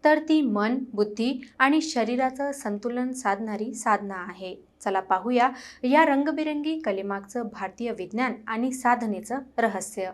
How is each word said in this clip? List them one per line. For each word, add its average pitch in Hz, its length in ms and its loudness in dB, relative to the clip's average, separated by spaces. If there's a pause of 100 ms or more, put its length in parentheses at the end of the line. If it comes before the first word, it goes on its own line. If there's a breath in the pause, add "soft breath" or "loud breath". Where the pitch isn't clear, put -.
तर 302 140 8
ती 311 240 4
मन, 220 360 2 (140)
बुद्धी 214 540 -2 (120 loud breath)
आणि 277 220 4
शरीराचं 262 720 0
संतुलन 240 600 -4
साधणारी 214 640 -2
साधना 202 400 0
आहे. 185 420 -10 (280)
चला 190 160 2
पाहूया 233 500 2 (320 loud breath)
या 285 220 6
रंगबिरंगी 302 760 0
कलेमागचं 196 640 -4
भारतीय 208 480 -8
विज्ञान 214 420 -4 (140)
आणि 233 260 -2
साधनेचं 240 680 0 (200)
रहस्य. 208 560 -2